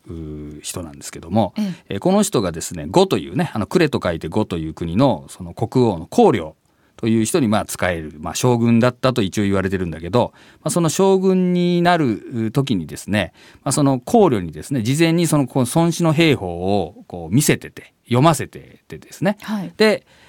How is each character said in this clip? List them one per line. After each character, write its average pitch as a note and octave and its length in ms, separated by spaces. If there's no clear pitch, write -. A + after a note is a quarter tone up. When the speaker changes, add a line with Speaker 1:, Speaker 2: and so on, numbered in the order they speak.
Speaker 1:
う F2+ 60
ー、 D2+ 480
人 F2+ 240
な D2+ 80
ん C#2+ 60
で C2+ 40
す - 80
け - 80
ど D2+ 120
も、 G2+ 260
Speaker 2:
え G#3+ 60
え。 F#3 320
Speaker 1:
え - 20
ー、 - 20
こ F3 140
の G#3 100
人 D#3 180
が F2+ 120
で D#2+ 80
す - 140
ね、 D2 120
呉 F3+ 220
と B2 100
い C#2 100
う F2 60
ね、 D#3 200
あ - 40
の、 G2 80
呉 F3 220
と A#2 120
書 F2+ 120
い E2 80
て E2+ 80
呉 G2+ 160
と F#2 120
い D#2+ 120
う D#2 40
国 E2+ 240
の、 G#2+ 340
そ - 120
の E2+ 100
国 B2 320
王 G2+ 140
の D2+ 80
公 A3+ 240
領 E2 240
と A#2 120
い A2+ 140
う - 20
人 E3 160
に、 A#2+ 80
ま G#2 140
あ、 E2 60
仕 - 80
え F2 140
る、 D#2 200
ま E2 100
あ、 - 60
将 B2 200
軍 A#2 220
だ A#2+ 120
っ - 20
た B2+ 200
と A#2+ 100
一 G2 180
応 - 20
言 G2 120
わ F#2+ 80
れ F#2+ 60
て F#2+ 80
る F2+ 100
ん E2+ 40
だ D#2 100
け F2 80
ど、 G#2 240
ま D#3+ 60
あ、 - 20
そ F3 100
の E3 100
将 F#3+ 280
軍 F#3 340
に F3 300
な F3 160
る A2+ 540
時 C3 240
に E2 100
で D2 120
す - 120
ね、 G2 220
ま C#3+ 60
あ、 - 20
そ D3+ 100
の C#3 160
公 G3+ 300
領 A#2+ 100
に E2+ 140
で D2+ 100
す - 100
ね、 C3 100
事 B2+ 140
前 E3 180
に E3+ 120
そ D#3 120
の、 C3+ 100
こ C3+ 140
う、 - 20
孫 E3 160
子 E3+ 140
の D#3+ 80
兵 D3+ 240
法 G2 100
を F2+ 640
こ E2+ 240
う - 20
見 D3 80
せ C3 140
て D2+ 140
て、 - 240
読 A#2+ 180
ま D#3+ 140
せ G2 100
て - 400
て - 120
で - 140
す - 120
ね。 G#3 160
Speaker 2:
は G3+ 240
い。 E3+ 120
Speaker 1:
で、 G#3+ 300